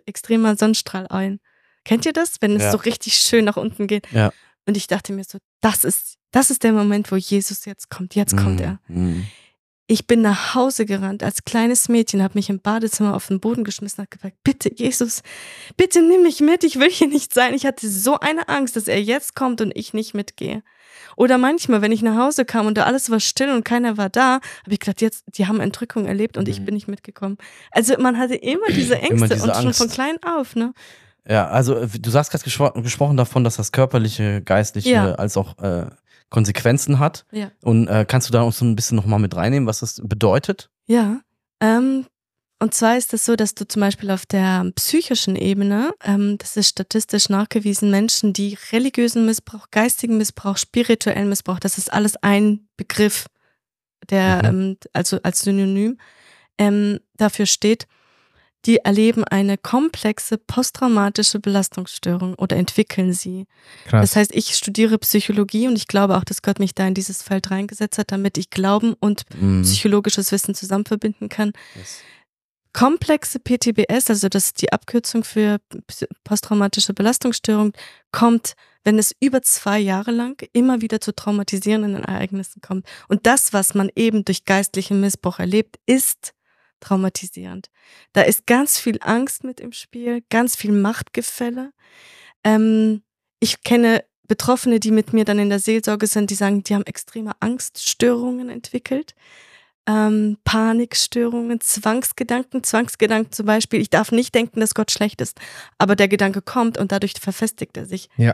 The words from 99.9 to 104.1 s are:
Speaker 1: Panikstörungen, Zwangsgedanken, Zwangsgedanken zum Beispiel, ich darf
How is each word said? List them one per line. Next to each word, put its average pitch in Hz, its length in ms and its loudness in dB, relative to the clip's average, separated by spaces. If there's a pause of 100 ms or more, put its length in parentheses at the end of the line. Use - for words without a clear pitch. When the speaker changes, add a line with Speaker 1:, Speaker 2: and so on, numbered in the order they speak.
Speaker 1:
Panikstörungen, 233 1160 0
Zwangsgedanken, 240 1040 -2
Zwangsgedanken 220 720 0
zum 208 120 -6
Beispiel, 214 360 2
ich 214 80 -4
darf 214 240 2